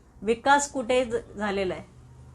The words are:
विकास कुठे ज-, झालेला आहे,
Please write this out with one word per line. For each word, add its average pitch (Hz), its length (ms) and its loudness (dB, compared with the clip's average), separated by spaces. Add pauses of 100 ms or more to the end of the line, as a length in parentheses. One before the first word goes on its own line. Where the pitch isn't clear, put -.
(220)
विकास 269 480 2
कुठे 254 340 0
ज-, 226 320 -6
झालेला 196 380 -2
आहे, 151 80 -12 (520)